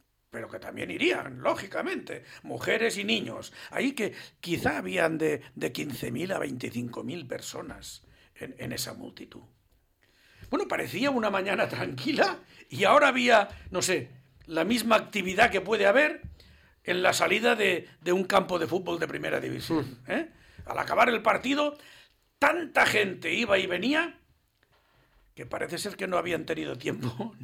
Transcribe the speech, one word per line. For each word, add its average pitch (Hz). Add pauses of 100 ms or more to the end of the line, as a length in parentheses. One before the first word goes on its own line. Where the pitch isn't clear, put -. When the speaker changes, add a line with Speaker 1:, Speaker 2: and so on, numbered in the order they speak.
(340)
Speaker 1:
pero 220
que -
también -
irían, 170
lógicamente, 277 (180)
mujeres 214
y 202
niños. 185 (160)
Ahí -
que 165 (280)
quizá 247
habían 170
de, 151 (140)
de 151
quince 147
mil 160
a 165
veinticinco 123
mil 139
personas - (340)
en, -
en 127
esa -
multitud. - (1080)
Bueno, 381
parecía 170
una 226
mañana 196
tranquila 320 (280)
y 170
ahora 247
había, 240 (220)
no 180
sé, 175 (380)
la 160
misma 226
actividad 208
que 196
puede 202
haber 285 (640)
en 180
la 180
salida 214
de, 190 (140)
de 170
un 190
campo 190
de 160
fútbol 170
de 160
primera 147
división, 131
Speaker 2:
Mm. -
Speaker 1:
¿eh? 330 (340)
Al -
acabar 233
el 226
partido, 277 (600)
tanta 294
gente 180
iba 202
y 190
venía 262 (1160)
que 123
parece 156
ser 190
que 190
no 180
habían 165
tenido 156
tiempo 151